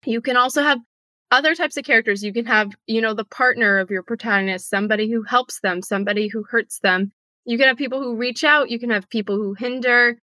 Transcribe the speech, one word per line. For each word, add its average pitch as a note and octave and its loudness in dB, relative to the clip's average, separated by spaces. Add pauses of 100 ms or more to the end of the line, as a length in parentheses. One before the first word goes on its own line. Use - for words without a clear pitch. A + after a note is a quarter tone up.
You A#3 -2
can B3 -2
also C4 2
have C#4+ 2 (500)
other C#4+ 4
types E4 -4
of C4+ -8
characters. A3 0
You G#3 -4
can A#3 -2
have, G#3+ 2 (160)
you A3+ 0
know, A3 0
the G#3+ -6
partner A3 2
of F#3 -2
your F#3+ -4
protagonist, G3 -2
somebody G#3+ 0
who A3+ -2
helps B3 -2
them, F#3 -2
somebody G3+ -2
who G#3+ -6
hurts - -4
them. F#3+ 0 (340)
You A#3 -4
can C4+ 4
have B3+ 2
people C4 -4
who A#3+ -6
reach A#3+ -6
out. D4 4
You A#3 -6
can A#3+ -6
have G#3 -2
people G#3 -2
who G3+ -4
hinder. A#3+ 2 (100)